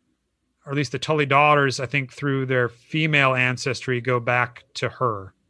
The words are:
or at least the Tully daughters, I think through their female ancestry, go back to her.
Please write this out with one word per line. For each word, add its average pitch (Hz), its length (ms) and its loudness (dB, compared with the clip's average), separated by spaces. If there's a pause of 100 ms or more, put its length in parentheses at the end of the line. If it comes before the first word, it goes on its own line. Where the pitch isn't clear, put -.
(680)
or 143 60 -10
at 139 40 -4
least 147 160 -4
the 131 60 -4
Tully 151 280 0
daughters, 143 540 4
I 123 60 -4
think 135 260 -4
through 135 340 -4
their 127 220 2
female 147 680 0
ancestry, 127 680 -2
go 123 200 -2
back 123 440 -2 (100)
to 123 140 -4
her. 104 460 -6 (160)